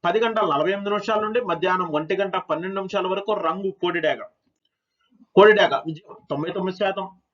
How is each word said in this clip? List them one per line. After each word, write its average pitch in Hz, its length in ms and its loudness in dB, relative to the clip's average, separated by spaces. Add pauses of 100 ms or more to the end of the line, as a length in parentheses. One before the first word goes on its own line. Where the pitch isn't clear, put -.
పది 220 140 2
గంటల 220 260 0
నలభై 151 260 2
ఎనిమిది 202 200 -4
నిమిషాల 208 300 0
నుండి 214 200 -2
మధ్యాహ్నం 180 460 -2
ఒంటి 156 300 -2
గంట 190 200 -2
పన్నెండు 185 380 -4
నిమిషాల 190 320 -4
వరకు 196 260 -2
రంగు 185 380 -2
కోడిడాగ. 165 480 -2 (1160)
కోడిడాగ 196 420 8 (100)
విజయం - 300 -12 (140)
తొంభై 151 220 -4
తొమ్మిది 185 260 -4
శాతం 196 300 -4 (260)